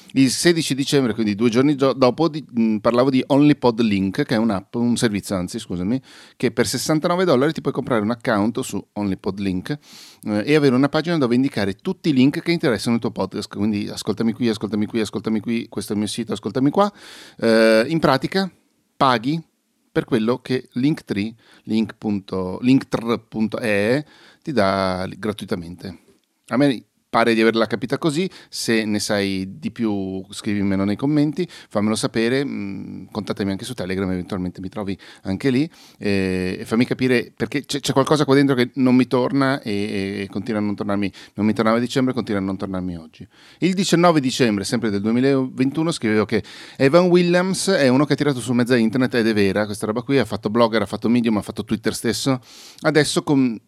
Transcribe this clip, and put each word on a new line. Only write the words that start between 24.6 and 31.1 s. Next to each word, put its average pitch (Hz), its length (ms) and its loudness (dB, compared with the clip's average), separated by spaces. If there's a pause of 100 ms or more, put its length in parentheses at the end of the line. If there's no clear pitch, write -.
li-, 95 120 -10
gratuitamente. 95 800 -8 (500)
A 117 80 -2
me 135 280 2 (280)
pare 117 220 4
di 110 60 4
averla 113 260 4
capita 120 320 -4
così, 165 280 -2 (220)
se 110 360 -2
ne 104 140 -2
sai 98 600 -4
di 113 100 -6
più 98 600 -4
scrivimelo 98 520 -2
nei 101 120 -2
commenti, 147 520 0